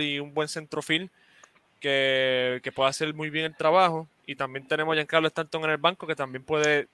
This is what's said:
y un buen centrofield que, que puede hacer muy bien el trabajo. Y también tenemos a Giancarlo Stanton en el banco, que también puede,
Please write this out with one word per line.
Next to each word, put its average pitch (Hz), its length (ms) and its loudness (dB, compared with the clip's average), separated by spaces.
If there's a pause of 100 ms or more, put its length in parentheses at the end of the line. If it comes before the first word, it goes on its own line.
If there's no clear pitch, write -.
y 143 180 -2
un 143 140 -10
buen 151 140 -2
centrofield 160 600 -4 (720)
que, 131 840 2
que 131 80 -8
puede 135 180 2
hacer 156 240 -2
muy 151 160 -8
bien 156 160 -2
el 160 100 -6
trabajo. 160 520 4 (180)
Y 139 100 -10
también 135 320 -8
tenemos 156 260 0
a - 20 2
Giancarlo 160 320 2
Stanton 160 380 -4
en 156 60 2
el 156 60 0
banco, 165 300 0
que 156 80 -2
también 131 280 -8
puede, 151 500 2